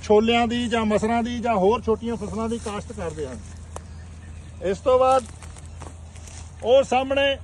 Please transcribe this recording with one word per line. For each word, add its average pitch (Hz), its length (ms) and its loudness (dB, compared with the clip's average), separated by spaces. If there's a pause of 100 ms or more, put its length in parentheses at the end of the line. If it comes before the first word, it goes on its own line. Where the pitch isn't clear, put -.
ਛੋਲਿਆਂ 226 440 6
ਦੀ 240 220 0
ਜਾਂ 226 160 2
ਮਸਰਾਂ 214 380 2
ਦੀ 240 160 -4
ਜਾਂ 226 160 0
ਹੋਰ 208 260 4
ਛੋਟੀਆਂ 220 340 0
ਫਸਲਾਂ 208 340 -4
ਦੀ 233 100 -2
ਕਾਸ਼ਤ 208 320 -8
ਕਰਦੇ 160 360 -8
ਹਨ। 123 100 -10 (1300)
ਇਸ - 160 -2
ਤੋਂ 254 200 4
ਬਾਅਦ 262 240 6 (1400)
ਉਹ 254 200 8
ਸਾਹਮਣੇ 269 600 2